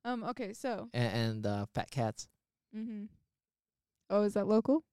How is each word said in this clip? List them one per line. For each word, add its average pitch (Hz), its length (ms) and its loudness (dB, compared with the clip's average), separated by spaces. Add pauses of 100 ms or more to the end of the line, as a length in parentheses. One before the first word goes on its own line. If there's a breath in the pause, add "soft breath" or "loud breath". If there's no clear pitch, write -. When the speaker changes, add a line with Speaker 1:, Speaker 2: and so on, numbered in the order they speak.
Speaker 1:
Um, 233 200 -4
okay, 220 280 -6
so. 233 400 -6
Speaker 2:
a-, - 60 -6
and, 113 480 0
uh, 101 180 0 (100)
Fat - 160 -4
Cats. - 380 -4 (480)
Speaker 1:
Mm-hmm. 220 280 -8 (1040)
Oh, 202 140 4
is 208 100 0
that 202 120 2
local? 226 460 6